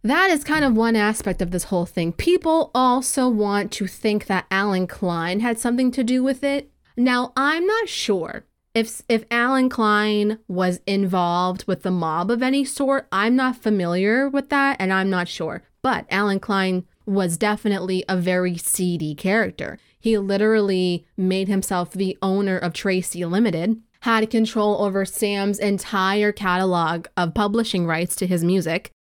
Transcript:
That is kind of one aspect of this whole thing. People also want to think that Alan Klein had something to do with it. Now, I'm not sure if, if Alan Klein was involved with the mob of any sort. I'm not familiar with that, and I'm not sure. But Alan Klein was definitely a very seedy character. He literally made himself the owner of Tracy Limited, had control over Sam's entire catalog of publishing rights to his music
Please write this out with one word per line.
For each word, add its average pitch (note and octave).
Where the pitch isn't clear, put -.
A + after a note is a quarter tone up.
That E4+
is D4
kind D4+
of A#3+
one A3+
aspect G#3
of F3
this F3+
whole F3+
thing. E3
People E4
also B3+
want G#3
to G3
think G#3
that F#3+
Alan F#3+
Klein F3
had A#3
something B3
to C4
do B3+
with C4
it. C#4
Now, B3
I'm D#4
not G#4+
sure -
if, A3+
if A3+
Alan B3+
Klein G#3
was F3+
involved F#3
with F#3
the F#3
mob E3+
of A#3+
any C4+
sort. C4+
I'm G#3+
not B3+
familiar G#3
with C#4
that, C#4
and F#3+
I'm F#3+
not F3+
sure. -
But -
Alan G3
Klein F#3
was F#3+
definitely G3
a F#3+
very F3+
seedy E3+
character. F#3+
He A3+
literally G3
made F#3+
himself F#3+
the F#3+
owner F#3+
of E3+
Tracy F3+
Limited, F#3+
had A3
control G#3+
over G3
Sam's G3+
entire G3+
catalog F3+
of E3+
publishing G3+
rights E3
to F#3
his F3
music F3